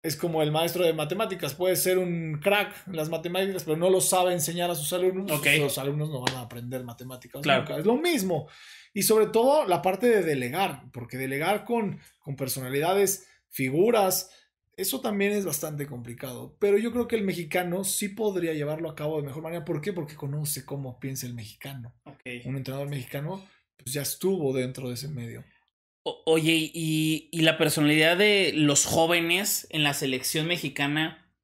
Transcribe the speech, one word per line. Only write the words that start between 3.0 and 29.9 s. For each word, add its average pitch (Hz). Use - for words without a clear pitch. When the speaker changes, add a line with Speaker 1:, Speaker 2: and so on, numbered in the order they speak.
Speaker 1:
matemáticas, 180
pero 156
no 175
lo 185
sabe 180
enseñar 175
a 170
sus 151
alumnos, 185
Speaker 2:
Ok. 147
Speaker 1:
los 139
alumnos 143
no 123
van 131
a 123
aprender 123
matemáticas 123
Speaker 2:
Claro. 135
Speaker 1:
nunca. 143
Es 156
lo 240
mismo. 190
Y 196
sobre 214
todo 269
la 175
parte 196
de 214
delegar, 147
porque 123
delegar 151
con, 208
con 139
personalidades, 143
figuras, 185
eso 247
también 202
es 202
bastante 147
complicado. 120
Pero 202
yo 233
creo 233
que 233
el 214
mexicano 180
sí 196
podría 190
llevarlo 156
a 151
cabo 156
de 143
mejor 143
manera. 165
¿Por 156
qué? 202
Porque 151
conoce 143
cómo 135
piensa 135
el 123
mexicano. 120
Speaker 2:
Ok. 147
Speaker 1:
Un 131
entrenador 135
mexicano, 147
pues, 127
ya 147
estuvo 165
dentro 131
de 123
ese 143
medio. 117
Speaker 2:
O-, -
oye, 160
y, 156
y 165
la 160
personalidad 156
de 196
los 143
jóvenes 170
en 151
la 143